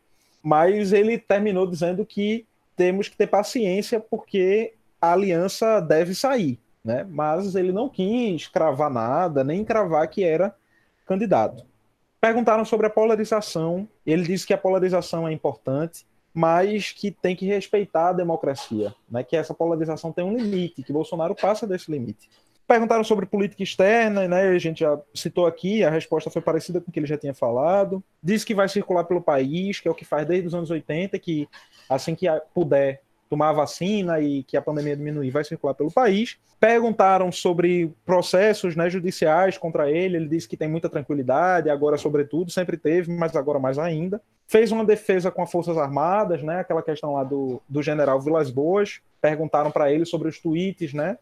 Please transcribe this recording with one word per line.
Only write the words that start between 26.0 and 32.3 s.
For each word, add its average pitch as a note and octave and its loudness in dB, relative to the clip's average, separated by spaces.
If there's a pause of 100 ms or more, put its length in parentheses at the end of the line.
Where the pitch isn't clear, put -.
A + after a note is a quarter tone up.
foi E3 -6
parecida E3 -2
com F3 -10
o - -10
que D#3+ -4
ele D3+ -2
já D3 -4
tinha C#3+ -8
falado. F3 0 (200)
Disse G3+ 0
que - -2
vai G3 2
circular F#3 -2
pelo F3 -2
país, D#3+ -2
que - -6
é E3 2
o D#3+ -2
que - -18
faz D3+ -2
desde F3 0
os D#3+ -6
anos E3+ -4
oitenta, E3 -4
que D3+ -4 (400)
assim C#3 -2
que F3+ -2
a, D#3 0 (140)